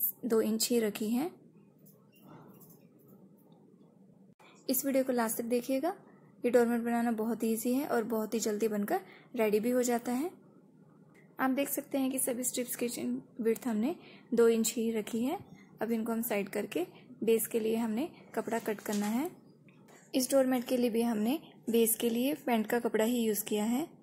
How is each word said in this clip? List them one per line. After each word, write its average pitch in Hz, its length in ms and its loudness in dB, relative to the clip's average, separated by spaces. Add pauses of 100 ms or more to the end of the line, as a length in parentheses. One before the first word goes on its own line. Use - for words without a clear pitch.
(240)
दो 226 160 2
इंच 220 300 0
ही 240 100 2
रखी 214 300 -2
है। 277 200 0 (3500)
इस 269 160 -2
वीडियो 262 180 2
को 262 80 0
लास्ट 226 260 0
तक 233 60 -4
देखिएगा। 262 500 -2 (500)
ये 240 60 0
डोरमेट 240 300 4
बनाना 233 320 0
बहुत 220 320 -2
ईजी 226 280 0
है 277 140 0
और 233 180 0
बहुत 220 300 -2
ही 226 60 0
जल्दी 214 280 0
बनकर 208 320 -2 (360)
रेडी 214 240 2
भी 240 100 0
हो 247 120 2
जाता 240 300 -2
है। 294 180 -2 (1120)
आप 262 100 2
देख 277 180 0
सकते 277 300 -4
हैं 262 120 0
कि 262 80 -2
सभी 254 260 -2
स्ट्रिप्स 247 320 -4
की 240 120 -2
चिन-, 240 300 -4 (220)
विड्थ 220 260 0
हमने 233 280 0 (400)
दो 233 140 8
इंच 226 280 2
ही 226 140 0
रखी 220 340 -4
है। 330 140 -2 (440)
अब 220 100 0
इनको 226 200 -2
हम 226 100 -2
साइड 202 260 -2
करके 208 380 -4 (380)
बेस 226 220 4
के 233 140 -2
लिए 220 160 0
हमने 226 320 -2 (260)
कपड़ा 226 240 -2
कट 214 220 -4
करना 208 260 -2
है। 254 240 -2 (840)
इस 262 160 0
डोरमेट 254 340 2
के 254 120 0
लिए 240 140 2
भी 226 120 2
हमने 233 360 0 (320)
बेस 226 260 4
के 240 140 0
लिए 247 220 0 (140)
पैंट 220 200 2
का 240 140 2
कपड़ा 220 240 2
ही 240 160 2
यूज़ 220 240 0
किया 208 200 0
है। 247 220 0 (160)